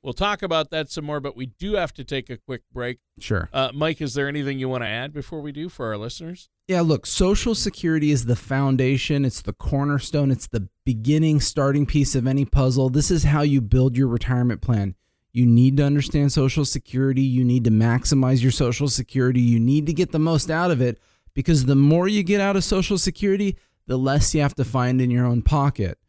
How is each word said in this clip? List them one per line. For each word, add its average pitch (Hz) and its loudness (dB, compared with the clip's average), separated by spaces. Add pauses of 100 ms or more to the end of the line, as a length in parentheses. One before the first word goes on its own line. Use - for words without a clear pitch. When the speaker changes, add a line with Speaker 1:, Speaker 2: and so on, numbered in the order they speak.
Speaker 1:
We'll 127 -10
talk 202 -4
about 165 -2
that 156 -6
some 156 -10
more, 147 -6
but 139 -10
we 131 -8
do 196 -6
have 175 -2
to 139 -14
take 135 -8
a 120 -10
quick 123 -14 (100)
break. 123 -8 (200)
Speaker 2:
Sure. 85 -4
Speaker 1:
Uh, 131 -2
Mike, 151 -4
is 135 -6
there 139 -2
anything 139 -6
you 131 -4
wanna 127 -4
add 120 -8
before 151 -12
we 147 -10
do 151 -12
for 131 -10
our 107 -6
listeners? 165 -12 (200)
Speaker 2:
Yeah, 180 0
look, 160 0
Social 208 0
Security 160 -2
is 127 0
the 117 0
foundation. 135 0
It's - -4
the 104 -8
cornerstone. 143 -2
It's - -4
the 101 -6 (160)
beginning, 147 2
starting 139 0
piece 139 0
of 123 0
any 135 0
puzzle. 131 2
This 143 0
is 165 2
how 147 4
you 143 2
build 127 2
your 131 2
retirement 123 0
plan. 101 -2 (360)
You 120 4
need 123 6
to 143 4
understand 143 0
Social 139 0
Security. 131 -2
You 127 2
need 123 2
to 117 4
maximize 127 2
your 127 4
Social 131 -2
Security. 127 0
You 117 4
need 143 2
to 165 -4
get 170 -2
the 160 -2
most 160 0
out 170 0
of 127 0
it, 123 0 (360)
because 139 2
the 135 4
more 160 4
you 208 0
get 202 2
out 196 0
of 185 0
Social 190 0
Security, 196 -2 (300)
the 127 -2
less 135 2
you 151 2
have 143 0
to 135 0
find 123 0
in 123 2
your 123 2
own 120 0
pocket. 139 0 (100)